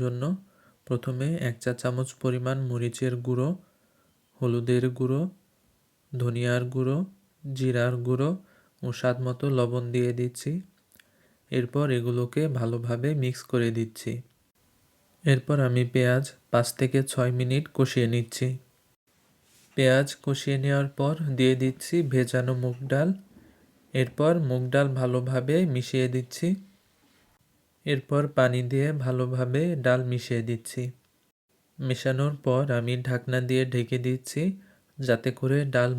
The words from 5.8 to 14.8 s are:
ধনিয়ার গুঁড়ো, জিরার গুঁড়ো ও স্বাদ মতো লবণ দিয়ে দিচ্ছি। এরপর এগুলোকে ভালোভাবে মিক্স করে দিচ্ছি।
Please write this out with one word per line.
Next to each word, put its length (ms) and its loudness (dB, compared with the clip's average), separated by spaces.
ধনিয়ার 500 0
গুঁড়ো, 240 0
জিরার 500 0
গুঁড়ো 240 2
ও 60 -4
স্বাদ 180 2
মতো 180 -4
লবণ 260 0
দিয়ে 240 2
দিচ্ছি। 340 -4
এরপর 360 -2
এগুলোকে 440 -2
ভালোভাবে 500 -2
মিক্স 180 -2
করে 260 2
দিচ্ছি। 360 -6